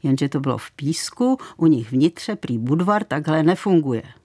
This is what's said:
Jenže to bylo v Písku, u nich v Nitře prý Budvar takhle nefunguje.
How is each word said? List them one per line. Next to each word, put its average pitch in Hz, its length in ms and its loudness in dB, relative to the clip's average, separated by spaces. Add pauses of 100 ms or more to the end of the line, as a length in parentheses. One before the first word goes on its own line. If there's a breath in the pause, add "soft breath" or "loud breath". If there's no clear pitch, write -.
Jenže 135 260 2
to 135 120 -2
bylo 131 180 -2
v - 120 -14
Písku, 247 680 -2 (180 loud breath)
u 170 100 2
nich 120 260 2
v 127 40 -2
Nitře 175 400 0
prý 117 220 -6
Budvar 175 460 0
takhle 156 380 -2
nefunguje. 156 600 2 (220)